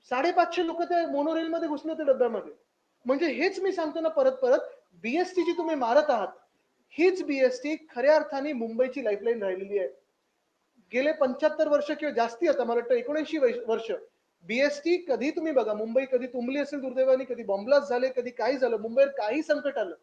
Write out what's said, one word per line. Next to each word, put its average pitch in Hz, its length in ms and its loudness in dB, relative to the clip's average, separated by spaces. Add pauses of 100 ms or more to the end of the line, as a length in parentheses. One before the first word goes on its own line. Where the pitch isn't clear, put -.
साडेपाचशे 339 640 0
लोक 330 140 -4
त्या 339 260 0
मोनोरेल 320 400 0
मध्ये 330 200 -2
घुसले 311 260 -4
त्या 311 120 -6
डब्यामध्ये. 226 480 0 (520)
म्हणजे 285 200 0
हेच 302 340 -2
मी 381 120 0
सांगतो 320 280 -4
ना 320 100 0
परत 262 220 2
परत, 262 280 2 (340)
बीएसटी 294 480 -2
जी 330 160 0
तुम्ही 320 180 -2
मारत 277 340 4
आहात, 208 180 0 (640)
हीच 359 340 2
बीएसटी 277 720 0
खऱ्या 277 200 6
अर्थाने 302 380 -2
मुंबईची 247 500 -2
लाईफलाईन 220 400 -2
राहिलेली 196 360 -4
आहे. 175 80 -2 (1040)
गेले 277 180 2
पंच्याहत्तर 302 560 0
वर्ष 294 240 2
किंवा 294 220 -2
जास्ती, 233 340 0
आता 254 160 2
मला 233 100 -2
वाटतं 240 220 2
एकोणऐंशी 294 420 -2
वै-, 247 300 0
वर्ष, 220 240 -2 (520)
बीएसटी 285 640 0
कधी 262 240 0
तुम्ही 320 200 -4
बघा, 220 220 2
मुंबई 226 380 0
कधी 254 160 0
तुंबली 254 320 -4
असेल 285 220 -4
दुर्दैवाने, 262 420 2
कधी 233 200 -8
बॉम्बलास्ट 208 460 2
झाले, 254 200 0
कधी 247 200 -4
काही 247 280 -2
झालं, 233 200 0
मुंबईवर 233 320 2
काही 269 340 -2
संकट 285 340 -2
आलं 185 260 -4